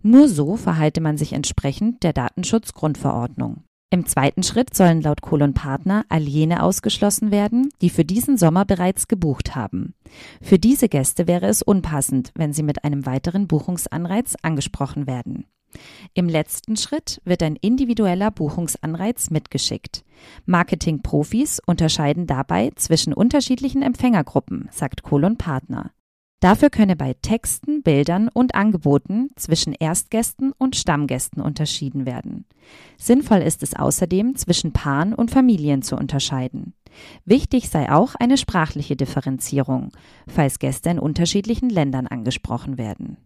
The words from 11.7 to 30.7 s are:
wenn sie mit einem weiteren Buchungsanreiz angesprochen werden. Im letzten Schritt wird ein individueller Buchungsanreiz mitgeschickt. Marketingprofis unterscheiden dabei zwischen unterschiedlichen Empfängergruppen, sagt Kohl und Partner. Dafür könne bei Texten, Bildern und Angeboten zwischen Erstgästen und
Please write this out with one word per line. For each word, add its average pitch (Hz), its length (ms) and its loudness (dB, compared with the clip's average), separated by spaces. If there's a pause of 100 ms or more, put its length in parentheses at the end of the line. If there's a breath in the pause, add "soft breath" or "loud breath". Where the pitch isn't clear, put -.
wenn 151 180 -2
sie 151 120 -4
mit 147 200 -2
einem 143 200 -2
weiteren 175 420 -2
Buchungsanreiz 175 960 -4
angesprochen 139 640 -4
werden. 127 380 -8 (680 loud breath)
Im 175 140 0
letzten 160 480 -4
Schritt - 480 -6
wird 180 180 0
ein 156 120 0
individueller 214 800 0
Buchungsanreiz 165 960 -4
mitgeschickt. - 760 -6 (420 loud breath)
Marketingprofis 175 1160 -2
unterscheiden 160 640 0
dabei 170 480 0
zwischen - 380 0
unterschiedlichen 262 720 0
Empfängergruppen, 240 880 0
sagt - 320 -8
Kohl 143 200 2
und 220 140 0
Partner. - 520 -6 (500)
Dafür 208 300 6
könne 190 260 2
bei 131 240 -4
Texten, - 640 -4
Bildern 147 460 2
und 247 260 0
Angeboten 196 840 2
zwischen - 360 -2
Erstgästen 226 840 -4
und 262 200 -2